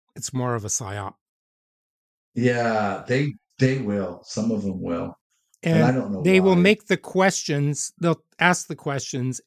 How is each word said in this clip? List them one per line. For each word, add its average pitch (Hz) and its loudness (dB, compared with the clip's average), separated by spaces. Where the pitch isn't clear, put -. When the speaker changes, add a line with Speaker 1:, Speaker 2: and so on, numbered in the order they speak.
Speaker 1:
It's - -10
more 123 -2
of 107 -4
a 107 -6
psyop. 101 -6
Speaker 2:
Yeah, 117 0
they, 139 0
they 135 2
will. 101 -4
Some 113 -4
of 101 -2
them 92 -6
will. 85 -6
And 160 4
I - 4
Speaker 1:
And 131 2
Speaker 2:
don't 104 -4
know 98 -4
Speaker 1:
they 185 6
will 190 6
Speaker 2:
why. 175 6
Speaker 1:
make 208 4
the 185 0
questions, 151 0
they'll 165 0
ask 175 2
the 156 -8
questions, 131 -6